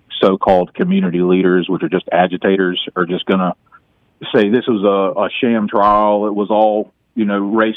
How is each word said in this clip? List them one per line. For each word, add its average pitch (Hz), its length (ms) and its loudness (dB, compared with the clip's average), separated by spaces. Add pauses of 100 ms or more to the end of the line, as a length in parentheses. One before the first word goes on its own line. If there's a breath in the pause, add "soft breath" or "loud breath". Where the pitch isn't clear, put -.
(200)
so-called 95 540 2
community 90 460 0
leaders, 90 480 2
which 87 140 -4
are 82 60 -2
just 87 240 -4
agitators, 90 840 0
are 90 120 -2
just 90 200 -6
gonna 185 300 -2 (760 soft breath)
say 107 180 2
this 120 180 0
was 101 160 0
a, 98 360 0
a 95 80 0 (120)
sham 117 260 0
trial. 104 600 2
It 101 80 -4
was 101 160 -2
all, 107 420 0 (240)
you 110 80 0
know, 101 140 -2
race, 110 380 -2